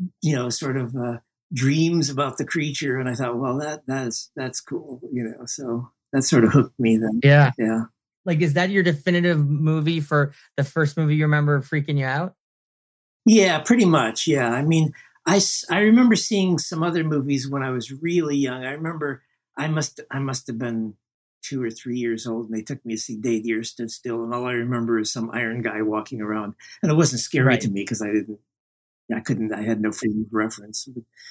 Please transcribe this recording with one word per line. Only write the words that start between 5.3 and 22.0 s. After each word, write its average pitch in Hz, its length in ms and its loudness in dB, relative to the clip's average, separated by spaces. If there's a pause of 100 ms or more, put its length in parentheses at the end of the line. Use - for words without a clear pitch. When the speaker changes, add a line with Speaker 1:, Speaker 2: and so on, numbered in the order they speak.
Speaker 1:
so 120 460 -6 (220)
that 135 100 2
sort 120 220 4
of - 80 4
hooked - 260 4
me 113 180 4
then. 110 260 0
Speaker 2:
Yeah. 143 340 8
Speaker 1:
Yeah. 113 280 0 (380)
Speaker 2:
Like, 165 180 2
is 151 120 2
that 180 160 2
your 196 140 4
definitive 175 600 2
movie 156 540 2
for 147 320 0 (240)
the 139 80 2
first 147 320 0
movie 151 200 2
you 156 100 2
remember 147 340 4
freaking 147 380 -2
you 135 80 0
out? 147 300 -4 (880)
Speaker 1:
Yeah, 190 340 6
pretty 233 260 4
much. 127 420 2
Yeah. 131 220 2
I 123 120 0
mean, 156 320 2 (320)
I 202 120 4
s-, - 320 0
I 175 100 2
remember 220 360 8
seeing 185 440 2
some 165 240 -4
other 165 200 0
movies 139 460 -2
when 139 140 -4
I 131 80 -4
was 123 200 -6
really 156 460 -2
young. 131 260 -2
I 131 80 -8
remember 151 520 -8 (340)
I 147 100 -4
must, 156 320 -4 (120)
I 139 80 -6
must 135 280 -6
have 117 100 -8
been 113 360 -6 (480)
two 131 200 -8
or 117 80 -2
three 123 280 -8
years 117 280 -4